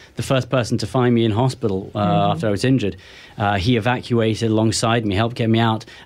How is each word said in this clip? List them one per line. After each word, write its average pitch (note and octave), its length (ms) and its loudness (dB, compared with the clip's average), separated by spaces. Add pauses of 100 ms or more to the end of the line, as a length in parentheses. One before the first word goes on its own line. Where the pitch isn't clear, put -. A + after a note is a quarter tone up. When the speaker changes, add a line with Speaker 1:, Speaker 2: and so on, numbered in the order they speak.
(160)
Speaker 1:
the A#2 60 -4
first C3 280 -2
person A#2+ 280 0
to A2+ 80 -6
find B2 280 2
me A#2 100 4
in A2 80 2
hospital, G#2 640 -2
uh, G#2+ 120 -4
Speaker 2:
Mm-hmm. G2+ 260 2
Speaker 1:
after A2+ 140 -4
I G#2+ 40 0
was G2+ 140 -2
injured. A#2+ 320 0 (420)
Uh, G2+ 180 0
he G#2+ 200 2
evacuated A2+ 720 0
alongside A2+ 540 0
me, G2+ 100 -2
helped A#2 220 -2
get A2+ 140 0
me A2+ 80 4
out, A2 260 0 (220)